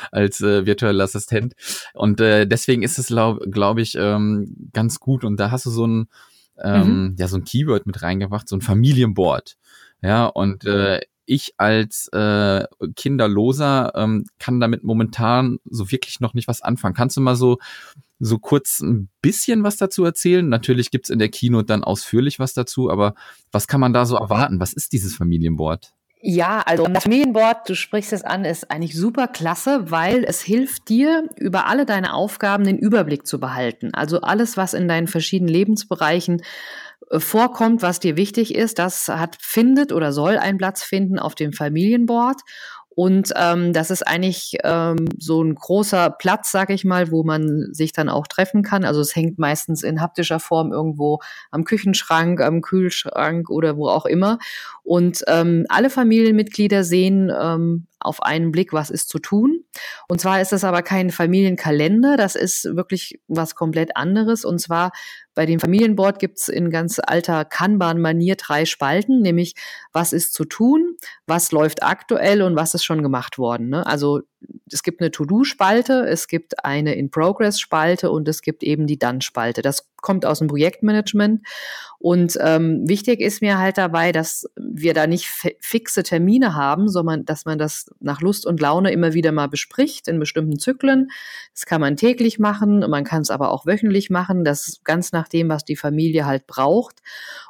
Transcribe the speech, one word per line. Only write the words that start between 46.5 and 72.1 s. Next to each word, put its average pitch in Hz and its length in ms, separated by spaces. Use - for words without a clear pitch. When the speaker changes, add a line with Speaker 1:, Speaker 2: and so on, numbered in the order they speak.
Speaker 2:
sag 190 200
ich 196 140
mal, 180 280
wo 160 100
man 156 500
sich 156 200
dann 156 180
auch - 160
treffen 190 360
kann. 202 220
Also 147 160
es 143 140
hängt 165 240
meistens 151 460
in 156 180
haptischer 165 380
Form 160 320
irgendwo 151 480
am 160 120
Küchenschrank, 175 800
am 160 180
Kühlschrank 170 880
oder 156 280
wo 147 120
auch 120 180
immer. 196 320
Und, 175 460
ähm, 170 400
alle 240 200
Familienmitglieder 214 960
sehen, 185 580
ähm, 165 460
auf - 200
einen 160 280
Blick, 175 220
was 156 160
ist - 220
zu 160 80
tun. 240 460
Und 175 140
zwar 190 180
ist 190 120
das 196 120
aber 180 160
kein 185 300
Familienkalender, 185 1040
das 202 180
ist - 300
wirklich - 540
was 160 260
komplett 160 400
anderes. 214 520
Und 175 120
zwar 170 320
bei 160 100
dem 165 160
Familienboard 196 580
gibt's - 300
in 170 220
ganz 165 280
alter 165 460
Kanban-Manier 170 920
drei 151 280
Spalten, 190 560
nämlich 170 340
was 165 220
ist 165 180
zu 156 140
tun, 311 500
was 170 260
läuft 151 300
aktuell 202 580